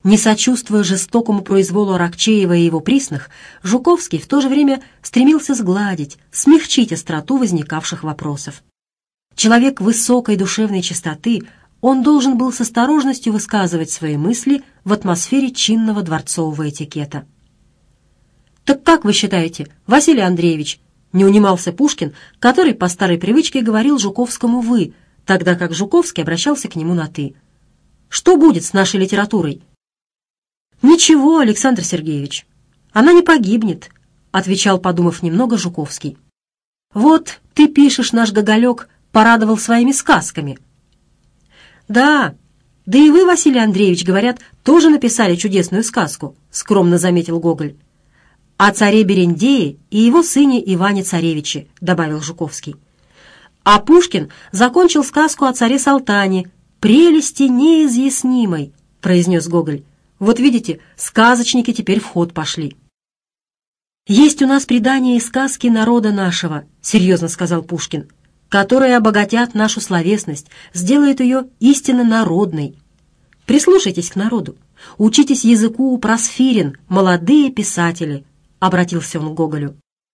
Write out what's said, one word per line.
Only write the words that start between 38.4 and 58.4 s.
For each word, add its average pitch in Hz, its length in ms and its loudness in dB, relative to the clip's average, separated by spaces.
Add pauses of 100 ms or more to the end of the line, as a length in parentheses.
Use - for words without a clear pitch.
порадовал 220 460 2
своими 233 340 0
сказками». - 680 -4 (1300)
«Да, 254 480 2 (500)
да 190 120 2
и 302 120 8
вы, 359 160 6
Василий 311 340 2
Андреевич, 185 460 2
говорят, 208 340 0 (240)
тоже 320 280 6
написали 226 440 0
чудесную 185 480 -2
сказку», - 520 -6 (160)
скромно 175 480 0
заметил 170 400 -2
Гоголь. 156 360 -4 (800)
«О 202 140 4
царе 214 320 2
Берендее 185 720 0 (120)
и 208 80 -4
его 233 240 4
сыне 277 400 2 (120)
Иване 190 280 -2
Царевиче», 165 640 -4 (140)
добавил 160 400 -4
Жуковский. 147 540 -12 (880)
«А 208 160 4
Пушкин 214 500 2 (220)
закончил 285 520 2
сказку 302 420 -2
о 254 80 0
царе 247 260 0
Салтане, 202 720 0 (280)
прелести 302 640 4
неизъяснимой», 254 1300 0 (300)